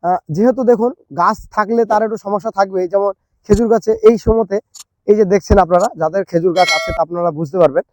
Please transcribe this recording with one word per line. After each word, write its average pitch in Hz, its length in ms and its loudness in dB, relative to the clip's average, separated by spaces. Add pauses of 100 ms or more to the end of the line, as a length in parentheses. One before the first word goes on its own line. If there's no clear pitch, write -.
আহ, 175 160 -2 (120)
যেহেতু 220 340 0
দেখুন 233 300 0 (240)
গাছ 185 340 0
থাকলে 220 340 -2
তার 214 180 0
একটু 220 140 -6
সমস্যা 202 340 -6
থাকবেই, 190 360 -2
যেমন 196 240 -2 (360)
খেজুর 214 200 2
গাছে 214 240 0
এই 220 260 4
সময়তে, 220 420 -2 (460)
এই 208 100 4
যে 214 100 2
দেখছেন 196 320 2
আপনারা, 180 300 2 (100)
যাদের 165 280 -2
খেজুর 170 280 -2
গাছ 180 140 2
আছে - 300 -4
তা 170 40 -2
আপনারা 170 300 -4
বুঝতে 156 260 -8
পারবেন 156 360 2